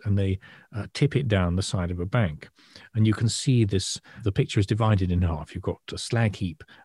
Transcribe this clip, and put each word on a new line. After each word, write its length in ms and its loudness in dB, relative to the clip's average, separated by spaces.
and 140 2
they, 200 0
uh, 200 -8
tip 220 2
it 120 -2
down 280 2
the 60 2
side 280 -2
of 100 -4
a 60 -4
bank. 420 -2
And 120 4
you 80 4
can 140 0
see 360 2
this, 360 -2
the 100 -2
picture 280 0
is 60 2
divided 440 2
in 120 2
half. 320 -2
You've 80 -10
got 180 -6
a 60 -10
slag 380 0
heap, 280 -6